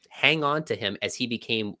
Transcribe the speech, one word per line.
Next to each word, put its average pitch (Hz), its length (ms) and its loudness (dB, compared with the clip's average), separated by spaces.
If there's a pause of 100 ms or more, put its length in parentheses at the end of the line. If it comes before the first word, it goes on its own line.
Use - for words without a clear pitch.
hang 151 340 2
on 151 220 2
to 113 100 -2
him 101 280 -2
as 101 120 -2
he 127 120 -2
became 110 540 -2